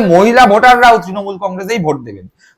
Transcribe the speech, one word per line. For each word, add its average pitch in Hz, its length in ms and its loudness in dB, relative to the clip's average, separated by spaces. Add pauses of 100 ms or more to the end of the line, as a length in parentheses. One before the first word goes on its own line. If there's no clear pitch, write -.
মহিলা 208 400 2
ভোটাররাও 240 540 4
তৃণমূল 196 380 -12
কংগ্রেসেই 190 440 -8
ভোট 151 200 -4
দেবেন। 98 240 -20 (320)